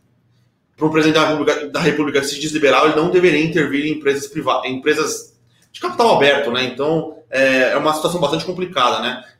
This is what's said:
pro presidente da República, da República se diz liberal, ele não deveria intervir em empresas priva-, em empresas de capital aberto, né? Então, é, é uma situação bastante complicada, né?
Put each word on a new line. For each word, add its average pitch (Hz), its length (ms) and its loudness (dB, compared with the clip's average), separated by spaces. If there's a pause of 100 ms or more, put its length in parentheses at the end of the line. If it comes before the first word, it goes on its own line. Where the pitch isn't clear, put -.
(760)
pro 156 140 0
presidente 156 260 2
da 156 100 4
República, 151 420 -2
da 135 120 -6
República 147 420 0
se 135 160 -8
diz 147 140 -6
liberal, 139 340 4
ele 156 100 2
não 170 140 0
deveria 175 340 4
intervir 147 420 -2
em 151 120 -4
empresas 139 300 -2
priva-, 127 360 -2
em 131 120 -4
empresas 151 600 -2 (360)
de - 80 -18
capital 226 340 2
aberto, 143 380 2
né? 127 120 -2
Então, 151 540 -4 (100)
é, 131 440 2
é 131 40 0
uma 151 160 0
situação 165 280 -2
bastante 151 240 -2
complicada, 143 560 -2
né? 120 240 -6 (160)